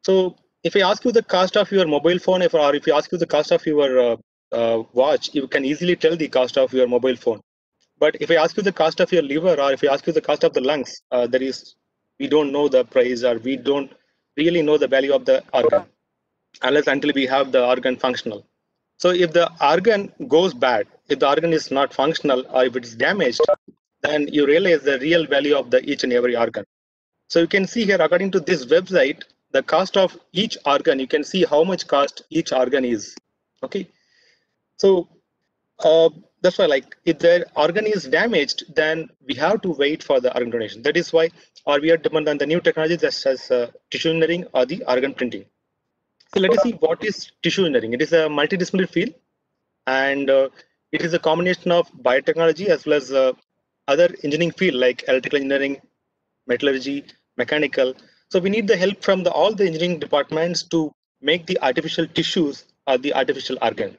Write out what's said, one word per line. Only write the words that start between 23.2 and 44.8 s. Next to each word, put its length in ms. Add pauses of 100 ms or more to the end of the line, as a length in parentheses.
then 260
you 180
realize 360
the 180
real 280
value 280
of 160
the 180
each 140
and 100
every 220
organ. 300 (640)
So 100
you 80
can 200
see 180
here, 140
according 320
to 80
this 260
website, 580 (280)
the 120
cost 340
of 200 (160)
each 320
organ, 340
you 80
can 160
see 220
how 180
much 240
cost 420
each 220
organ 340
is. 300 (480)
Okay, 240 (920)
so, 300 (760)
uh, 260 (320)
that's 160
why, 80
like, 300 (100)
if 140
the 260 (100)
organ 320
is 180
damaged, 720
then 340 (160)
we 100
have 260
to 80
wait 340
for 160
the 160
organ 160
donation. 320
That 140
is 140
why, 180 (360)
or 140
we 120
are 60
dependent 320
on 80
the 80
new 160
technologies 400
such 240
as, 260
uh, 200 (180)
tissue 200
engineering 440
or 120
the 220